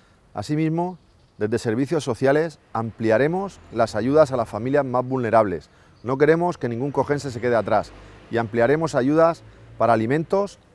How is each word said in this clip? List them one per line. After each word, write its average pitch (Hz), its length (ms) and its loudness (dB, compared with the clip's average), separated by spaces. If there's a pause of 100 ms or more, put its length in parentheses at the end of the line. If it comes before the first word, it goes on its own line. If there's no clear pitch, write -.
(360)
Asimismo, 160 640 -4 (400)
desde 107 180 -2
servicios 131 460 -2
sociales 139 560 0 (140)
ampliaremos 117 840 0 (120)
las 110 240 0
ayudas 131 360 2
a 131 60 -2
las 113 100 -2
familias 131 380 -2
más 127 180 -2
vulnerables. 113 680 0 (320)
No 131 160 -4
queremos 165 400 2
que 123 100 -4
ningún 123 220 -6
cogense 143 400 -2
se 113 100 -10
quede 120 140 0
atrás 107 360 0 (380)
y 110 80 -4
ampliaremos 117 560 0
ayudas 156 480 2 (380)
para 113 140 4
alimentos, 156 680 -2 (160)